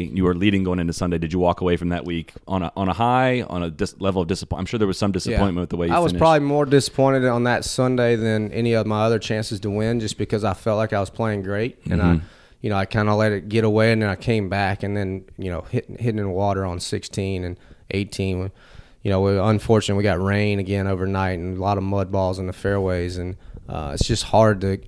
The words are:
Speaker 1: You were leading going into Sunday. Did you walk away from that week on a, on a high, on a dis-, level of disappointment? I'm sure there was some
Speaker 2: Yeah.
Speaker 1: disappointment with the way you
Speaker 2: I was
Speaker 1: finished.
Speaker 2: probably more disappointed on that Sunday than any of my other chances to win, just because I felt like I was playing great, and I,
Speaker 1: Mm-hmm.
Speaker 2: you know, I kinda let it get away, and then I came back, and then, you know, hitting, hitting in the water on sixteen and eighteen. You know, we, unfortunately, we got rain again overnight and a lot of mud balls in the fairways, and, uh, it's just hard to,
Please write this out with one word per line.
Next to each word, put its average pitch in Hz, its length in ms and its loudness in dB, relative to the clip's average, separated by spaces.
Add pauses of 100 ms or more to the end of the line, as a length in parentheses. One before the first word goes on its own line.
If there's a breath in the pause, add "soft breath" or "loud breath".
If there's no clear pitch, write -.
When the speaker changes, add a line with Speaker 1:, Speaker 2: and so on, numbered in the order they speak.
(140)
Speaker 1:
You 92 120 2
were 90 100 2
leading 98 300 2
going 90 140 0
into 85 120 0
Sunday. 87 260 0
Did 80 140 -4
you 90 80 0
walk 87 220 2
away 87 160 2
from 87 120 -4
that 87 140 -2
week 85 300 -6 (120)
on 95 160 -2
a, 82 140 -4
on 95 140 -2
a 90 40 0
high, 123 500 2
on 87 200 -6
a 85 80 -4
dis-, 85 300 -6
level 95 200 0
of 85 60 -2
disappointment? 87 400 -4
I'm - 40 -12
sure 120 80 -2
there 107 80 -2
was 92 100 -4
some 101 140 0
Speaker 2:
Yeah. - 20 0
Speaker 1:
disappointment 98 480 0
with 87 80 -4
the - 80 -4
way 85 100 0
you 85 60 0
Speaker 2:
I 165 60 2
was 170 120 2
Speaker 1:
finished. 90 80 0
Speaker 2:
probably 160 220 6
more 143 240 2
disappointed 135 580 4
on 120 220 2
that 120 180 0
Sunday 123 540 2
than 110 340 0
any 117 220 0
of 110 120 2
my 107 200 0
other 113 120 4
chances 107 440 -4
to 107 80 -4
win, 110 320 0
just 107 160 -6
because 104 260 -2
I 101 100 2
felt 110 220 -2
like 110 160 0
I 104 80 0
was 95 100 -2
playing 107 340 -4
great, 101 340 -4 (120)
and 82 120 0
I, - 40 4 (100)
Speaker 1:
Mm-hmm. 82 100 -2 (380 loud breath)
Speaker 2:
you 127 60 -2
know, 104 60 0
I 95 100 0
kinda 107 300 2
let 107 160 4
it 101 160 -4
get 110 160 2
away, 110 300 4
and 110 80 2
then 107 80 2
I 95 80 -2
came 110 320 0
back, 98 340 -2
and 101 140 -2
then, 95 260 -4 (140)
you 95 120 -6
know, 85 220 -6
hitting, - 280 -4
hitting 110 200 -2
in 101 60 -2
the 98 60 -4
water 98 340 0
on 90 160 -4
sixteen 98 640 -4
and 90 100 -6 (360 soft breath)
eighteen. 95 600 -2 (520 soft breath)
You - 80 -2
know, 95 80 4
we, 98 180 4
unfortunately, 104 600 2
we 101 60 2
got 92 180 2
rain 101 380 2
again 98 280 -2
overnight 95 500 0
and 90 200 -6
a 95 40 -6
lot 98 160 0
of 95 60 -2
mud 98 260 -2
balls 95 300 0
in 95 80 -4
the 90 60 -6
fairways, 92 640 -2
and, 90 180 -6 (320 loud breath)
uh, 78 260 -6
it's - 140 0
just 113 160 -2
hard 107 380 4
to, 98 160 0 (100)